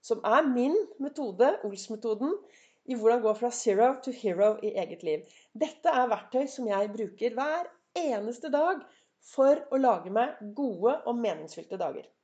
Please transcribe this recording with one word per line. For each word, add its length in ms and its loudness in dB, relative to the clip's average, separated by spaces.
som 220 -4
er 220 4
min 260 2
metode, 540 0
Ols-metoden, 720 -4
i 80 -4
hvordan 260 4
gå 140 4
fra 180 -2
zero 340 4
to 140 -6
hero 380 2
i 80 -2
eget 240 -10
liv. 180 -2
Dette 400 -2
er 180 2
verktøy 400 -2
som 180 -6
jeg 240 0
bruker 440 -4
hver 320 -4
eneste 520 -4
dag 280 2
for 320 4
å 100 2
lage 340 2
meg 260 0
gode 480 0
og 160 -2
meningsfylte 600 -6
dager. 280 -6